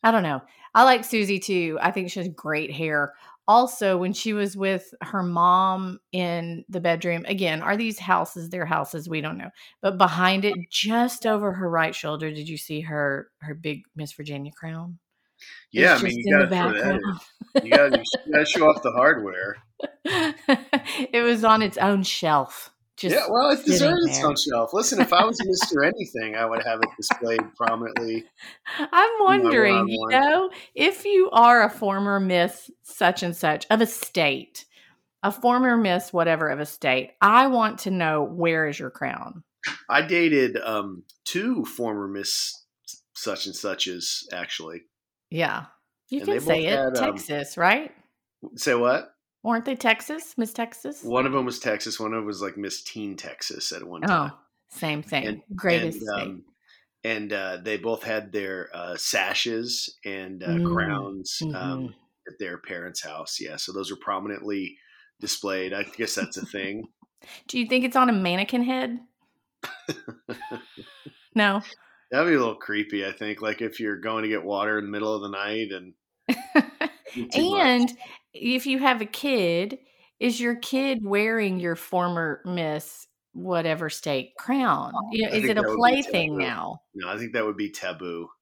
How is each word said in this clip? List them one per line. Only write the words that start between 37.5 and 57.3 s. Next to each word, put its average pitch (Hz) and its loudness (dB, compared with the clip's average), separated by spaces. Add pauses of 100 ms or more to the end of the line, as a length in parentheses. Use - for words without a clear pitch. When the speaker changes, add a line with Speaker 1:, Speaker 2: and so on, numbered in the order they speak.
Speaker 1:
to 196 -4
know, 156 2
where 165 0
is 147 -6
your 127 -8
crown? - -10 (440)
Speaker 2:
I 143 4
dated, 156 4
um, 101 -4 (200)
two 214 -2
former 107 -4
Miss - -6 (500)
such 98 -6
and 95 -10
suches, 92 -6
actually. 85 -10 (480)
Speaker 1:
Yeah. - -4 (420)
You 277 -4
Speaker 2:
And - -12
Speaker 1:
can 302 -2
Speaker 2:
they - 2
Speaker 1:
say - -2
Speaker 2:
both 156 2
Speaker 1:
it. 175 2
Speaker 2:
had, 135 2 (100)
um, 123 2 (220)
Speaker 1:
Texas, 147 -6
right? 214 2 (640)
Speaker 2:
Say 135 2
what? 123 2 (320)
Speaker 1:
Weren't 233 0
they 269 -2
Texas? 262 -2
Miss 226 -2
Texas? 247 -10
Speaker 2:
One 127 0
of 135 -2
'em 135 2
was 120 -6
Texas. 107 -4
One 110 -6
of 113 -4
'em 104 -8
was, 98 -8
like, 95 -8
Miss 101 -10
Teen 101 -10
Texas - -10
at 90 -12
one 87 -12
Speaker 1:
Oh, - 0
Speaker 2:
time. 151 0 (360)
Speaker 1:
same 151 -6
thing. 139 -6
Speaker 2:
And, 107 -8 (120)
Speaker 1:
Greatest 185 -2
Speaker 2:
and, 170 0
Speaker 1:
state. 107 -8 (120)
Speaker 2:
um, 95 -10 (600)
and, 107 -4